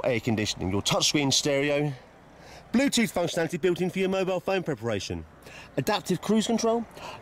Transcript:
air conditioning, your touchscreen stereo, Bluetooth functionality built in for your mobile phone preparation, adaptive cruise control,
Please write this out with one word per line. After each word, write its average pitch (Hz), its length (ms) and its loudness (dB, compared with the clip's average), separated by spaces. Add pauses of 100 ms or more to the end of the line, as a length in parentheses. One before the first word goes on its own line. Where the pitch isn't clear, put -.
air 120 160 2
conditioning, 104 500 0
your 98 100 0
touchscreen 147 520 2
stereo, 143 580 2 (800)
Bluetooth 233 400 2
functionality 170 480 -2
built 180 220 2
in 180 80 0
for 180 100 -4
your 190 100 2
mobile 190 300 0
phone 190 240 -2
preparation, 107 640 -4 (500)
adaptive 185 460 0
cruise 214 260 2
control, 226 380 0 (360)